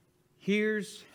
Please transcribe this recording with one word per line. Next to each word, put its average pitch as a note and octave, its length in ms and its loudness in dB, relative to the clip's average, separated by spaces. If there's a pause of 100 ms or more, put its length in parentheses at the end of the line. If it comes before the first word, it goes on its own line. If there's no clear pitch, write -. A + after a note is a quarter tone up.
(380)
Here's G#3 680 0 (100)